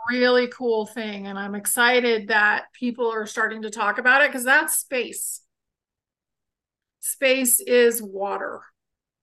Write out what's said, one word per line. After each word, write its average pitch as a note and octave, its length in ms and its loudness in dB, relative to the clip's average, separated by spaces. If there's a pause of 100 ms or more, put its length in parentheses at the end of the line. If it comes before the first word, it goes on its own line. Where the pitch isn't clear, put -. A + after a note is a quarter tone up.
(140)
really B3 340 4
cool A3+ 400 -2
thing, G#3 400 -10
and G3 120 -10
I'm G3+ 160 -8
excited A#3 760 2
that G#3 440 2
people A#3+ 380 -4
are A3 140 -6
starting A3 380 -4
to A3 60 -8
talk A3 280 -2
about B3+ 260 4
it C#4 80 2
'cause B3+ 120 -6
that's D4+ 320 2
space. - 640 -6 (1600)
Space C4 600 0
is A#3 420 4
water. G3 600 -6 (600)